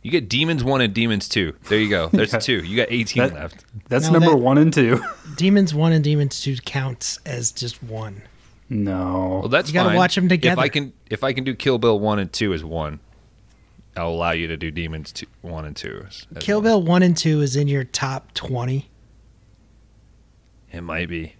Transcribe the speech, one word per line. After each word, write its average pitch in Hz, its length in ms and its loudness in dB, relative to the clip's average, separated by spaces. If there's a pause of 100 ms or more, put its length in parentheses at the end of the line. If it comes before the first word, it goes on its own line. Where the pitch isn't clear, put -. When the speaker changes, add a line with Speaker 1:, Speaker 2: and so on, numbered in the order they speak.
Speaker 1:
You 120 80 -8
get 143 180 0
Demons 147 360 0
One 135 160 2
and 110 120 2
Demons 113 360 0
Two. 85 260 0 (140)
There 107 100 4
you 110 100 2
go. 85 200 0
There's 104 240 2
Speaker 2:
<laughs> - 0 -
Yeah. 117 80 0
Speaker 1:
two. 104 240 -2
You 95 120 -4
got 120 140 2
eighteen 117 320 -2
Speaker 2:
That, 127 120 0
Speaker 1:
left. 80 300 -14 (240)
Speaker 2:
that's 139 180 0
Speaker 3:
No, 165 80 4
Speaker 2:
number 165 160 6
Speaker 3:
that 147 80 6
Speaker 2:
one 131 200 4
and 156 140 6
two. 120 300 4 (180)
<laughs> 151 160 -16
Speaker 3:
Demons 190 380 4
One 160 180 2
and 156 100 4
Demons 147 380 0
Two 135 160 -4
counts - 680 -6
as 120 280 -6
just - 300 -10
one. 110 400 -12 (460)
Speaker 2:
No. 92 720 -2
Speaker 1:
Well, 117 80 -4
that's 151 200 0
Speaker 3:
You 151 60 -6
gotta 180 160 4
Speaker 1:
fine. - 80 2
Speaker 3:
watch 180 200 2
'em 180 60 2
Speaker 1:
If 180 60 2
Speaker 3:
together. 147 300 2
Speaker 1:
I 143 80 2
can, 143 240 -4 (180)
if 110 120 -4
I 135 100 0
can 131 120 -4
do 131 100 -4
Kill 127 240 0
Bill 110 220 4
One 104 180 0
and 95 140 -4
Two 104 200 0
as 80 120 -4
one, 78 340 -6 (1000)
I'll 85 140 -4
allow 85 220 0
you 82 160 -2
to 80 80 -6
do 80 140 -6
Demons 78 420 -8
Two, - 140 -14 (160)
One 80 220 -10
and 76 120 -12
Two - 320 -12
as, - 260 -20
as - 80 -10
Speaker 3:
Kill 208 160 0
Speaker 1:
one. 208 60 -2
Speaker 3:
Bill 220 180 4
One 175 220 4
and 175 120 4
Two 151 240 2
is 135 160 0
in 143 120 2
your 139 160 0
top - 500 -8
twenty. 127 560 -4 (1800)
Speaker 1:
It 85 80 -12
might 85 280 -6
be. 82 320 -8